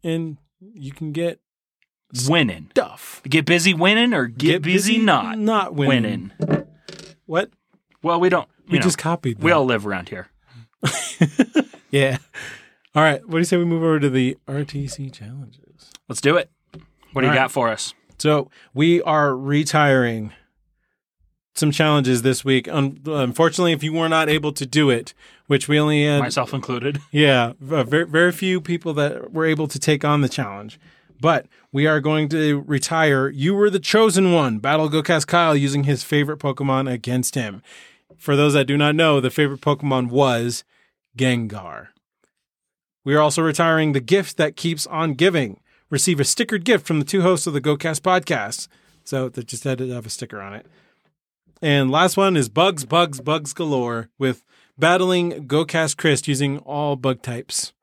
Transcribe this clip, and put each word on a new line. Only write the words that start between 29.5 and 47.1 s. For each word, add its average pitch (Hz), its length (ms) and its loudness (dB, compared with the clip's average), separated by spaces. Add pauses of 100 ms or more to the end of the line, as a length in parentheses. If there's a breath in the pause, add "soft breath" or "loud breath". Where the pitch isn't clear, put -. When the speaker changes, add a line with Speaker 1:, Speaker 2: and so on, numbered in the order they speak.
Speaker 1:
to 143 120 -8
take 147 260 0
on 147 160 2
the 131 80 0
challenge. 104 500 -10 (400 soft breath)
But 151 280 0 (240 soft breath)
we 143 160 2
are 156 120 2
going 151 300 0
to 151 380 0
retire 143 600 2
You 143 260 0
Were 208 160 4
the 190 80 -2
Chosen 190 540 4
One, 131 260 2
Battle 156 300 0
GoCast 156 360 0
Kyle 170 300 2
using 139 300 0
his 143 180 0
favorite 147 340 -2
Pokemon 135 540 -2
against 123 420 -4
him. 107 300 -6 (540 loud breath)
For - 180 -2
those 147 180 4
that 139 140 2
do 139 100 0
not 147 160 2
know, 156 260 4
the 127 120 -2
favorite 143 300 -2
Pokemon 139 480 0
was 120 540 0 (540)
Gengar. 107 680 -4 (1160)
We 139 120 0
are 151 60 6
also 151 200 2
retiring 160 520 2
the 139 60 0
gift 170 380 -2
that 151 180 -2
keeps 165 300 -6
on 160 300 -2
giving. 143 440 0 (300)
Receive 156 300 0
a 143 40 2
stickered 220 400 -2
gift 214 220 2
from 160 140 0
the 143 60 -2
two 190 160 0